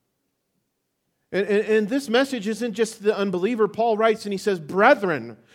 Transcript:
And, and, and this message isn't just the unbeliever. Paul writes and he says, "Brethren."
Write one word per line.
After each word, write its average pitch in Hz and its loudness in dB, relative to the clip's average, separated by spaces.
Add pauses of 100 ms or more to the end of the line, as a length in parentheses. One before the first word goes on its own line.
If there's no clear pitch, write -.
(1300)
And, 185 0
and, 208 2
and 214 2
this 277 -2
message 240 0
isn't 220 -4
just 220 -4
the 202 0
unbeliever. 202 0
Paul 220 0
writes 220 2
and 202 -4
he 190 -4
says, 190 -2
"Brethren." 170 2 (180)